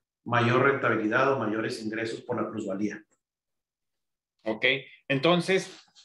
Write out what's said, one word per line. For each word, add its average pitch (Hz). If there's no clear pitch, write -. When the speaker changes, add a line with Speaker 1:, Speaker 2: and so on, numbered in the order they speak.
Speaker 1:
mayor 120
rentabilidad 120
o 127
mayores 110
ingresos 110
por 117
la 107
plusvalía. 104
Speaker 2:
Ok, 110
entonces 175